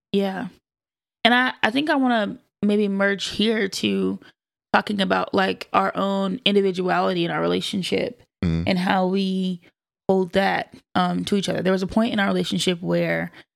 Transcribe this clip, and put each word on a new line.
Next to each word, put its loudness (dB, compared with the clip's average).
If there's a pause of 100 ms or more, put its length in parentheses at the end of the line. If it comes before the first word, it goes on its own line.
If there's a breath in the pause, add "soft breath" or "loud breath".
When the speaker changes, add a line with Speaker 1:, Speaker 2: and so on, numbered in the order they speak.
(140)
Speaker 1:
Yeah. -2 (760)
And 4
I, 2
I 0
think 0
I 2
wanna 0 (260)
maybe 2
merge 0
here 0
to -2 (540 loud breath)
talking 0
about, 0
like, 0
our 2
own -2
individuality 2
in -2
our -2
relationship -2 (220)
Speaker 2:
Mm-hmm. 2
Speaker 1:
and 2
how 2
we -2 (480 soft breath)
hold 2
that, 0 (220)
um, 0
to 0
each 0
other. -2
There 2
was 0
a -2
point 0
in 0
our 0
relationship -2
where -2 (220 loud breath)